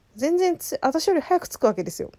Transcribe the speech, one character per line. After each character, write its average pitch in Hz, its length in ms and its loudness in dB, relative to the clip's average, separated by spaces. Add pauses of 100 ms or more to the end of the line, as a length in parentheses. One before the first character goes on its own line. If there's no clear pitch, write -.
(160)
全 302 220 0
然 359 200 2
つ-、 - 240 -8
私 294 260 0
よ 392 60 6
り 320 60 2
早 359 200 2
く - 80 -12
着 - 60 -16
く - 120 2
わ 165 80 4
け 175 100 -4
で - 60 -8
す - 120 -8
よ。 - 160 -10